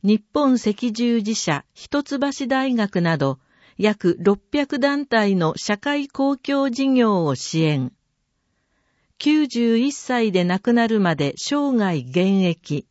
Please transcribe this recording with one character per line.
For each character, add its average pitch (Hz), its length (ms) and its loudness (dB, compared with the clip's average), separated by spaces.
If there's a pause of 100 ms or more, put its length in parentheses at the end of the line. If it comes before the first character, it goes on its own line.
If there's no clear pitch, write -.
日 214 160 2 (140)
本 277 220 2
赤 226 360 -2
十 233 300 0
字 214 120 -4
社、 151 300 -4 (100)
一 - 300 -4
橋 277 160 -6 (280)
大 262 280 0
学 202 240 -2
な 165 180 0
ど、 139 220 -2 (380)
約 208 420 0
六 202 220 2 (100)
百 285 280 -2
団 285 260 0
体 208 300 2
の 160 220 2
社 208 200 -4
会 285 300 -4
公 277 300 0
共 277 320 -2
事 269 180 -2
業 226 380 2
を 139 100 0
支 - 280 -2
援。 143 300 0 (1200)
九 302 300 2
十 233 300 2
一 269 160 0
歳 226 400 -2
で 180 100 2
亡 180 160 0
く 240 140 2
な 233 140 4
る 220 120 2
ま 175 160 2
で 143 220 -2
生 285 400 0
涯 185 220 0
現 180 440 0
役。 165 480 -4